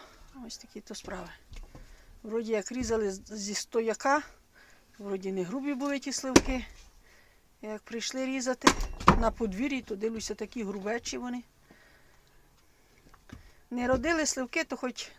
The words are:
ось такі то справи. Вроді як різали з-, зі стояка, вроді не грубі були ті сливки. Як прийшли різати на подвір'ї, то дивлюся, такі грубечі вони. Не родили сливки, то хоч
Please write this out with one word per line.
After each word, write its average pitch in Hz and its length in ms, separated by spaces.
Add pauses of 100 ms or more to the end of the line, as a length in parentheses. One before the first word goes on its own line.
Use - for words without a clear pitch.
(480)
ось 226 100
такі - 240
то 208 140
справи. 185 340 (920)
Вроді 226 280
як 208 200
різали 226 400
з-, 196 240
зі 202 180
стояка, 226 680 (800)
вроді 196 320
не 190 120
грубі 269 300
були 277 260
ті 269 140
сливки. 262 520 (960)
Як 214 200
прийшли 247 440
різати 262 420 (520)
на 226 120
подвір'ї, 233 500
то 214 140
дивлюся, 220 400
такі 214 280
грубечі 202 540
вони. 247 260 (2250)
Не 247 160
родили 294 380
сливки, 262 380
то 262 140
хоч - 420